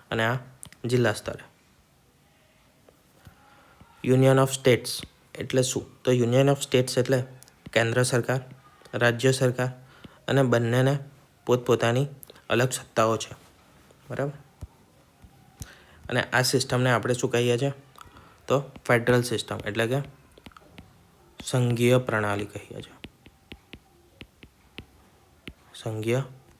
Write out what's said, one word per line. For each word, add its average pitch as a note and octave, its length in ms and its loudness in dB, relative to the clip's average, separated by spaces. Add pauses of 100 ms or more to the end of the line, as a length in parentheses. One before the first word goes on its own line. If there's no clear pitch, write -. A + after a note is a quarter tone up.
(120)
અને A2+ 140 0
આ A#2+ 120 0 (480)
જિલ્લા A#2+ 280 0
સ્તરે. - 300 -12 (2750)
Union C3 320 6
of C3+ 100 2
States - 580 0 (280)
એટલે C3 260 -2
શું? - 420 -6
તો B2+ 80 2
Union B2+ 380 4
of C#3 60 4
States B2+ 440 0
એટલે B2 240 0 (500)
કેન્દ્ર A#2 300 2
સરકાર, B2 380 0 (520)
રાજ્ય A#2+ 380 2
સરકાર B2+ 360 0 (600)
અને C3+ 160 4
બંનેને B2 560 2 (460)
પોતપોતાની B2 640 2 (420)
અલગ A#2+ 220 2
સત્તાઓ A2 460 -2
છે, - 180 -10 (760)
બરાબર? C#3 220 -6 (1800)
અને B2 140 0
આ A#2+ 180 0
સિસ્ટમને B2+ 500 0
આપણે A#2+ 220 0
શું A#2+ 180 -2
કહીએ A#2+ 260 2
છીએ? C#3 160 -2 (720)
તો B2+ 120 2 (280)
ફેડરલ B2 340 2
સિસ્ટમ G#2 440 -6
એટલે A2+ 220 -2
કે C3 120 -2 (1400)
સંઘીય A#2+ 540 2
પ્રણાલી G#2 480 -2
કહીએ - 360 -16
છીએ. - 280 -20 (2750)
સંઘીય A2+ 480 -4 (360)